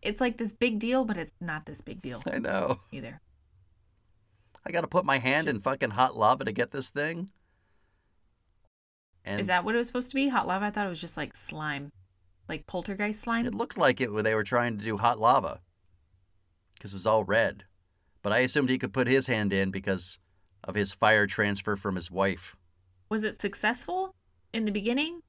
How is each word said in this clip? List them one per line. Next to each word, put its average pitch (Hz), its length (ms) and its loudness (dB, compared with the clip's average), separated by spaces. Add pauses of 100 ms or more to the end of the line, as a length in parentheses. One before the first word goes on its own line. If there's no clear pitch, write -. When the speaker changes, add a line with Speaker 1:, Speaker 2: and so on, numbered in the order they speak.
Speaker 1:
It's, 208 200 -6
like, 240 160 0
this 220 160 -4
big 240 260 0
deal, 240 260 2
but 220 120 -2
it's 160 220 -8
not 156 260 -6
this 151 160 -14
big - 200 -14
deal 123 240 -10
Speaker 2:
I - 140 -4
know. - 400 -2 (120)
Speaker 1:
either. 135 300 -14 (1400)
Speaker 2:
I - 60 -8
gotta 170 160 0
put - 180 2
my 135 140 4
hand 135 260 2
Speaker 1:
Should 143 100 0
Speaker 2:
in 98 60 -4
fucking 131 300 -2
hot 127 240 4
lava 110 300 4
to 117 60 -2
get 120 200 -2
this 135 180 -4
thing. 165 400 -4 (1900)
And 202 160 -6
Speaker 1:
Is 202 80 -2
that 180 160 2
what 214 120 0
it - 20 2
was 240 100 0
supposed 247 220 -6
to - 60 -8
be? 269 140 0
Hot 240 180 -2
lava? 190 180 -2
I 208 60 -2
thought 208 160 -4
it - 20 -4
was 170 120 -8
just, - 160 -10
like, 151 180 -8
slime. 147 560 -8 (580)
Like 156 180 -8
poltergeist 208 540 -4
slime? 233 240 0
Speaker 2:
It 233 80 -4
looked 226 240 -4
like 139 240 4
it 120 100 0
when 107 120 0
they 110 120 4
were 107 80 2
trying 120 340 2
to 104 60 -6
do 110 140 -2
hot 117 220 4
lava. 113 420 4 (1200)
'Cause 98 120 -14
it 101 40 -10
was 95 120 -2
all 110 160 4
red. 101 420 0 (580)
But 101 100 2
I 117 60 4
assumed 127 300 2
he 131 100 2
could 101 140 -6
put 127 140 2
his 131 200 4
hand 107 260 2
in 98 180 2
because 95 480 -4 (440)
of 95 120 -6
his 101 160 0
fire 107 360 6
transfer 104 480 0
from 98 200 -4
his 87 160 -6
wife. 95 440 -2 (540)
Speaker 1:
Was 214 140 -2
it - 160 -4
successful 330 760 -4 (380)
in 220 120 -2
the 214 60 0
beginning? 262 580 -2